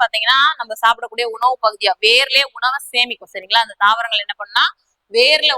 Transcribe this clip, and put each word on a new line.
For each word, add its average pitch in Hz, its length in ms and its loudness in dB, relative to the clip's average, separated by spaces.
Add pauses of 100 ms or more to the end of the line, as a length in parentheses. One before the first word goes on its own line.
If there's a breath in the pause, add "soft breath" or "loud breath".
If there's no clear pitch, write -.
பாத்தீங்கன்னா 233 400 2 (180)
நம்ம 226 140 -12 (100)
சாப்பிடக்கூடிய 233 440 -2 (100)
உணவு 247 280 0
பகுதியா, 208 300 0 (120)
வேர்லயே 262 380 2 (120)
உணவை 262 240 -4 (100)
சேமிக்கும், 240 440 -4
சரிங்களா? 202 320 0
அந்த 202 100 -20 (100)
தாவரங்கள் 220 400 -2
என்ன 208 160 -8
பண்ணா 254 220 -2 (500)
வேர்ல 302 420 2